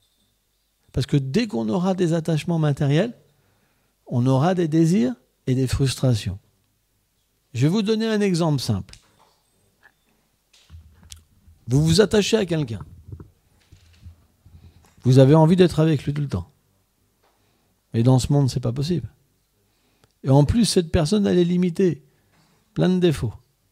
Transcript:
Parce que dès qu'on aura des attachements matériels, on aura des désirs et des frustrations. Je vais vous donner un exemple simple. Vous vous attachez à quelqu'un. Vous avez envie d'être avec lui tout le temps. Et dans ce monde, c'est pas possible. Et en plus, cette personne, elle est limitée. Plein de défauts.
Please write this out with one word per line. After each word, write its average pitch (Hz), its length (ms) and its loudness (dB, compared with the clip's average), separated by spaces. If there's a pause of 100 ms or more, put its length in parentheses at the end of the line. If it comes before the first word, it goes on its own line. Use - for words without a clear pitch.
(920)
Parce 135 160 -4
que 147 100 0
dès 139 300 -2
qu'on 226 220 -6
aura 190 260 -2
des 175 180 -2
attachements 165 460 -4
matériels, 151 540 0 (920)
on 123 220 -2
aura 135 260 2
des 175 140 -2
désirs 170 480 2 (320)
et 131 80 0
des 131 100 -2
frustrations. 123 720 -2 (1160)
Je 120 80 -4
vais 147 80 2
vous 214 120 0
donner 220 240 -2
un 220 140 -2
exemple 170 420 0
simple. 101 320 -6 (2750)
Vous 135 160 0
vous 165 180 2
attachez 208 340 0
à 214 100 0
quelqu'un. 143 360 -6 (2250)
Vous 127 160 6
avez 135 140 8
envie 160 220 6
d'être 175 240 2
avec 160 240 0
lui 143 100 -6
tout 147 80 -6
le 139 60 -6
temps. 92 220 -8 (1400)
Et 117 100 0
dans 131 160 4
ce 147 140 -2
monde, 143 160 2
c'est 131 100 -6
pas 123 140 -6
possible. 143 360 -6 (1120)
Et 131 60 -4
en 139 140 6
plus, 214 220 2
cette 175 260 -2
personne, 196 340 0
elle 190 120 2
est 175 80 2
limitée. 180 580 -2 (680)
Plein 165 160 0
de 185 100 0
défauts. 147 340 -2 (380)